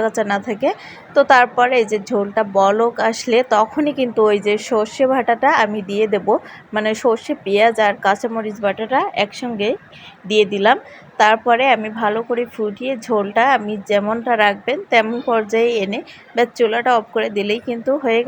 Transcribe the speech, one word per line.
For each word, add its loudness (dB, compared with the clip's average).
কাঁচা -2
না 0
থাকে। -2
তো 4
তারপরে 4
এই 0
যে -2
ঝোলটা 0
বলক 2
আসলে 0
তখনই 0
কিন্তু -2
ওই 2
যে 2
সর্ষে 0
বাটাটা 0
আমি -2
দিয়ে 0
দেব, -2
মানে -2
সর্ষে, 0
পেঁয়াজ 2
আর 0
কাঁচামরিচ -2
বাটাটা -2
একসঙ্গে -6
দিয়ে 4
দিলাম। 2
তারপরে 2
আমি -6
ভালো 0
করে -2
ফুটিয়ে -6
ঝোলটা 0
আমি -4
যেমনটা 0
রাখবেন 0
তেমন 2
পর্যায়ে 0
এনে -6
ব্যাস 0
চুলাটা 0
অফ -2
করে 0
দিলেই -2
কিন্তু -4
হয়ে 0